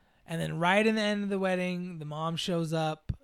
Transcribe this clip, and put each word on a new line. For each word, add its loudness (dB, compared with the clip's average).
And -4
then -4
right 4
in 4
the 0
end 0
of -2
the 0
wedding, -2
the -8
mom -2
shows 0
up -2